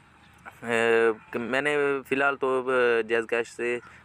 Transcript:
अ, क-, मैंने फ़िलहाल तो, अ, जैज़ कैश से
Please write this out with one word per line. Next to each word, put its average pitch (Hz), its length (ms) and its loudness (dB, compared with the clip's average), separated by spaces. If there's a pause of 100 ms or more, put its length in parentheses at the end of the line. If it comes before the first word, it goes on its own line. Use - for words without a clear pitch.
(520)
अ, - 120 -20
क-, 113 720 2
मैंने 139 640 -2
फ़िलहाल 139 340 -2
तो, 131 280 0
अ, 123 380 2
जैज़ 113 240 0
कैश 117 220 -2
से 120 320 -4 (260)